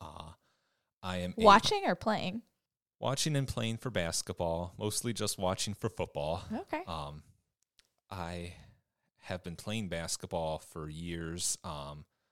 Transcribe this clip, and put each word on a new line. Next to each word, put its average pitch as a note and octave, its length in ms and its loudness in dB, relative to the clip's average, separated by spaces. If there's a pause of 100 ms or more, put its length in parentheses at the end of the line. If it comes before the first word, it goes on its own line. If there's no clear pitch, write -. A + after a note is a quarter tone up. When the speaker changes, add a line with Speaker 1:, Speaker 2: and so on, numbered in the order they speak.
Speaker 1:
Uh, D#2+ 300 -12 (720)
I F#2 160 -4
am F2+ 200 -2
a A3 60 2
Speaker 2:
Watching A3+ 420 10
or G#3 100 2
playing? G#3+ 460 -2 (580)
Speaker 1:
Watching C3+ 360 2
and C#3 120 4
playing A2+ 300 -2
for B2+ 120 -4
basketball, F2 880 0
mostly G#2+ 340 0
just G#2+ 260 -2
watching G2 360 0
for A2 160 -4
football. D#2 540 -2 (100)
Speaker 2:
Okay. D#4 340 -4
Speaker 1:
Um, D3 360 -6 (840)
I F2 440 -6 (680)
have F#2 200 -6
been E2+ 120 -8
playing G#2+ 340 -4
basketball E2 680 -2
for D#2 300 -10
years, E2+ 720 -4
um, D2 420 -8 (260)